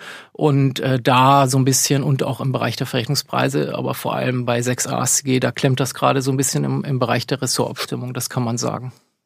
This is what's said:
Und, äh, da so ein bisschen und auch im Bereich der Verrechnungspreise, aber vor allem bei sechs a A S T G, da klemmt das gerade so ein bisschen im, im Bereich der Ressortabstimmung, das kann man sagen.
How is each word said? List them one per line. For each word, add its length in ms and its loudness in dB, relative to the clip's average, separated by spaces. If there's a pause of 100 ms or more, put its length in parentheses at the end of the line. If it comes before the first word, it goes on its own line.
(320)
Und, 460 2
äh, 240 0
da 460 6
so 100 2
ein 60 4
bisschen 400 2
und 180 2
auch 180 -4
im 120 -2
Bereich 240 -2
der 100 -4
Verrechnungspreise, 880 -2
aber 200 -4
vor 200 -4
allem 320 -2
bei 160 0
sechs 240 -2
a 120 -4
A 40 -2
S 140 0
T 80 -2
G, 160 2
da 100 0
klemmt 300 2
das 140 -2
gerade 280 2
so 80 -2
ein 60 0
bisschen 260 0
im, 220 -2
im 160 -2
Bereich 260 -2
der 160 -4
Ressortabstimmung, 720 -4
das 160 -8
kann 140 -2
man 120 -2
sagen. 360 -6 (340)